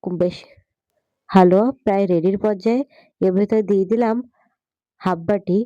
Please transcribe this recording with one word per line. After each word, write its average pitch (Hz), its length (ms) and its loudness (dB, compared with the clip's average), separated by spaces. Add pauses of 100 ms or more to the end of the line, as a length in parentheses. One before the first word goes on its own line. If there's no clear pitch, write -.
কু-, 180 140 -6
বেশ 175 180 -6 (920)
হালুয়া 190 420 4
প্রায় 196 340 -2
রেডির 180 320 0
পর্যায়ে। 214 440 -2 (400)
এর 185 100 2
ভেতরে 208 320 0
দিয়ে 190 220 0
দিলাম 226 300 0 (880)
হাফ 185 160 -2
বাটি 185 480 -2